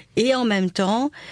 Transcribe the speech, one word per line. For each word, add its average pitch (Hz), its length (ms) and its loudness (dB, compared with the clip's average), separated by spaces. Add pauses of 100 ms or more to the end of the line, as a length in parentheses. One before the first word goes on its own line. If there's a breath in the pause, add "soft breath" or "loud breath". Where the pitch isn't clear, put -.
(160 loud breath)
Et 254 200 2
en 254 100 0
même 196 240 0
temps, 214 400 0 (220 loud breath)